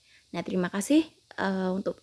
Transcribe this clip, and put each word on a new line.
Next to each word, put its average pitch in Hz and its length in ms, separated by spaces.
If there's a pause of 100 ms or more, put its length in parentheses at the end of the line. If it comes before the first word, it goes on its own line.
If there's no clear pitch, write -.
(340)
Nah, 175 80
terima 185 240
kasih, 285 400 (320)
eh, 190 320
untuk 185 320